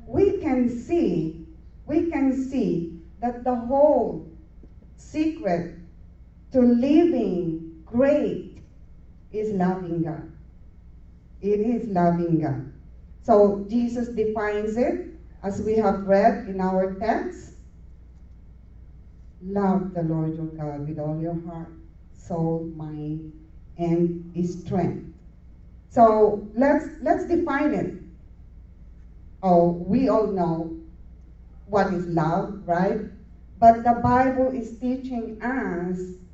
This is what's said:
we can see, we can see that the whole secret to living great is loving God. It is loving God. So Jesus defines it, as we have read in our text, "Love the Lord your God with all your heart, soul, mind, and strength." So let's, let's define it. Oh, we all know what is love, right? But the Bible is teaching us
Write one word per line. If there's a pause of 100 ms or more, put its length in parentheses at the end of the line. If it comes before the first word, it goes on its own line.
we
can
see, (380)
we
can
see (220)
that
the
whole (680)
secret (760)
to
living
great (680)
is
loving
God. (1080)
It
is
loving
God. (500)
So
Jesus
defines
it, (380)
as
we
have
read
in
our
text, (1900)
"Love
the
Lord
your
God
with
all
your
heart, (440)
soul,
mind, (460)
and (100)
strength." (760)
So
let's, (140)
let's
define
it. (1500)
Oh,
we
all
know (880)
what
is
love,
right? (580)
But
the
Bible
is
teaching
us (340)